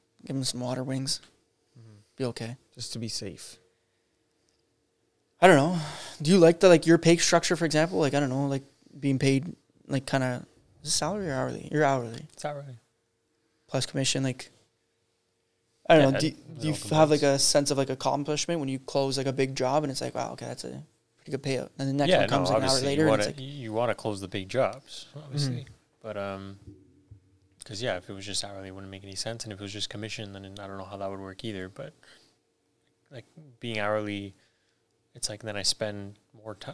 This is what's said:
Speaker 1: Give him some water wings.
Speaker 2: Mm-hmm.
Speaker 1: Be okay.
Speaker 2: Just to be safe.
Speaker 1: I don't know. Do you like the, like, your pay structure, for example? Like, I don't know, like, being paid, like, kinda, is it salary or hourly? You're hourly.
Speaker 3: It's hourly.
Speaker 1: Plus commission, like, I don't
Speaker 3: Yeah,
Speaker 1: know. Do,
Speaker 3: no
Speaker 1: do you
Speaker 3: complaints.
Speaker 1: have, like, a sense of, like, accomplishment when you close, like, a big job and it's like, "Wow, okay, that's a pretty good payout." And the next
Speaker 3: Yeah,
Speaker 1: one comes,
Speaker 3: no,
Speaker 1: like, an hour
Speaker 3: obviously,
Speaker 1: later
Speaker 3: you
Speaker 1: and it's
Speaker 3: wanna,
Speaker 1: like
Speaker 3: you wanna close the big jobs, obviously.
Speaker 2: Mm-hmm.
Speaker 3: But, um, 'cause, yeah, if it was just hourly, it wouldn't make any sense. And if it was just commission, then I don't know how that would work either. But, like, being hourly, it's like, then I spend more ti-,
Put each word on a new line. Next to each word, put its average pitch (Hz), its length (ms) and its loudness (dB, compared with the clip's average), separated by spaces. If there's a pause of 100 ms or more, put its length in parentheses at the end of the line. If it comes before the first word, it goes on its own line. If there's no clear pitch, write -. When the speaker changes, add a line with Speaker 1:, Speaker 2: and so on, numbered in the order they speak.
(260)
Speaker 1:
Give 139 100 -6
him 135 80 -2
some 127 160 -4
water 127 220 -4
wings. 131 380 -4 (580)
Speaker 2:
Mm-hmm. 110 160 -20 (220)
Speaker 1:
Be 131 80 -4
okay. 120 320 -6 (180)
Speaker 2:
Just - 200 -12
to 120 40 -8
be 113 100 -6
safe. - 500 -12 (1800)
Speaker 1:
I 175 60 8
don't 190 100 12
know. 175 220 4 (420)
Do 151 100 0
you 196 80 10
like 165 220 8
the, 190 80 8
like, 165 180 8
your 165 120 8
pay 165 180 6
structure, 170 400 2
for 165 80 -2
example? 160 340 2
Like, 143 140 2
I 143 80 2
don't 139 80 0
know, 139 180 0
like, 135 160 -2 (360)
being 135 200 0
paid, 135 380 2 (320)
like, 135 160 -4
kinda, 127 400 -2 (380)
is 147 60 -12
it 156 40 -2
salary 185 380 -2
or - 20 -4
hourly? 127 400 -4
You're 151 120 2
hourly. 131 500 0
Speaker 3:
It's - 100 -18
hourly. 143 340 -10 (880)
Speaker 1:
Plus 131 200 -2
commission, 135 360 -2
like, 131 280 -4 (1400)
I 170 80 10
don't 147 80 10
Speaker 3:
Yeah, 135 60 6
Speaker 1:
know. 135 100 0
Do, 156 100 2
Speaker 3:
no - 40 -14 (260)
Speaker 1:
do 156 60 -4
you 156 80 0
Speaker 3:
complaints. - 160 -8
Speaker 1:
have, 156 200 6
like, 147 120 4
a 139 160 4
sense 143 320 4
of, 139 80 0
like, 135 100 0
accomplishment 147 720 -2
when 135 80 -4
you 131 120 -4
close, 135 360 -2
like, 135 100 -2
a 135 60 -2
big 135 220 -2
job 135 280 0
and 143 80 -4
it's 131 120 -6
like, 127 120 -8
"Wow, 120 180 -6
okay, 127 120 -12
that's 123 200 -10
a 131 180 -10 (340)
pretty - 140 -18
good 135 120 -6
payout." 131 360 -4
And 139 100 -2
the 135 60 -2
next 143 160 2
Speaker 3:
Yeah, 185 100 8
Speaker 1:
one 98 80 0
comes, 90 220 2
Speaker 3:
no, 104 60 4
Speaker 1:
like, 113 80 2
an 131 40 2
hour - 80 -
Speaker 3:
obviously, 135 120 0
Speaker 1:
later 143 180 2
Speaker 3:
you 110 60 6
Speaker 1:
and 104 100 4
it's 104 60 0
Speaker 3:
wanna, 143 120 -8
Speaker 1:
like 139 180 -12
Speaker 3:
you 113 140 -8
wanna 113 220 0
close 104 260 -6
the 98 80 -10
big 95 220 -6
jobs, 117 560 -4 (100)
obviously. 143 460 -4
Speaker 2:
Mm-hmm. - 100 -18 (300)
Speaker 3:
But, 107 160 -10
um, 98 400 -10 (1080)
'cause, 107 160 -12
yeah, 113 160 -2
if 90 140 -12
it - 20 -10
was 98 140 -12
just 98 180 -6
hourly, 98 240 -14
it 95 60 -14
wouldn't 98 160 -14
make 98 140 -16
any 95 120 -14
sense. 113 280 -8
And 107 100 -10
if 95 40 -16
it 101 40 -12
was 98 100 -10
just 104 160 -8
commission, 104 460 -12
then 98 100 -14 (160)
I 98 60 -12
don't 98 100 -12
know 95 80 -12
how 98 140 -14
that 98 120 -6
would 98 100 -10
work 95 260 -14
either. 95 240 -8
But, - 240 -16 (1160)
like, 127 140 -18 (340)
being 113 200 -4
hourly, 104 560 -2 (800)
it's - 160 -8
like, 104 140 -10
then 107 140 -8
I 98 60 -6
spend 101 580 -6 (120)
more 107 220 -16
ti-, - 180 -14